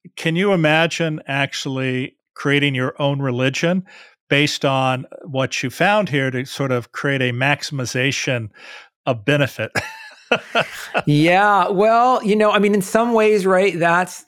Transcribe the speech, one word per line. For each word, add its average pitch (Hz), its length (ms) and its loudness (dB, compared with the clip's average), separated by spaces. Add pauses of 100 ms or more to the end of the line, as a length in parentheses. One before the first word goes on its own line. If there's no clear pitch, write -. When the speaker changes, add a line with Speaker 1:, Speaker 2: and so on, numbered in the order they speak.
(180)
Speaker 1:
can 165 180 -2
you 196 160 2
imagine 160 760 0
actually 135 880 -4 (160)
creating 143 420 0
your 127 260 -2
own 143 200 0
religion 135 640 0 (420)
based 147 380 0
on 131 400 0 (180)
what 135 380 -4
you 127 80 -4
found 202 400 0
here 135 220 0
to 127 140 -4
sort 135 260 -4
of 123 200 -4
create 139 300 -2
a 123 100 0
maximization 127 1200 -2 (560)
of 120 180 -2
benefit? 139 520 0
<laughs> - 60 -4 (1200)
Speaker 2:
Yeah, 180 600 4
well, 226 560 2
you 214 140 2
know, 214 140 4
I 208 80 2
mean, 202 140 2
in 208 80 2
some 226 300 0
ways, 214 340 4
right, 190 320 2
that's, 170 500 0